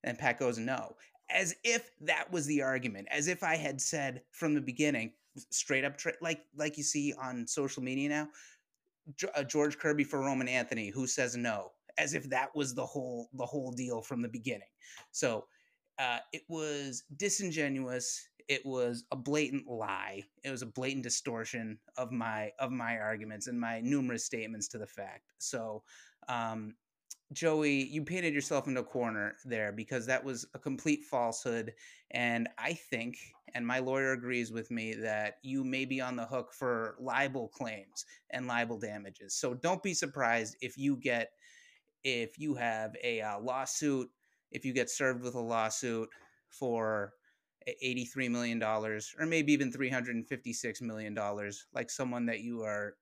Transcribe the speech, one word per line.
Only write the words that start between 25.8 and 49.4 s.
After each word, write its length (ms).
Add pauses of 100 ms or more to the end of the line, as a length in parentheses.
um, 460 (580)
Joey, 520
you 180
painted 320
yourself 320
into 140
a 20
corner 520 (100)
there 260
because 340
that 180
was 300
a 60
complete 440
falsehood. 680 (380)
And 360 (120)
I 140
think, 440 (380)
and 100
my 140
lawyer 320
agrees 400
with 180
me, 240
that 480
you 220
may 220
be 140
on 160
the 120
hook 260
for 460
libel 480
claims 580 (240)
and 160
libel 320
damages. 560
So 220
don't 260
be 140
surprised 640
if 160
you 200
get, 340 (720)
if 340
you 160
have 500
a, 180
uh, 180
lawsuit, 680 (440)
if 120
you 80
get 200
served 320
with 100
a 80
lawsuit 680 (420)
for 600 (540)
a-, 140
eighty-three 480
million 300
dollars 600
or 60
maybe 260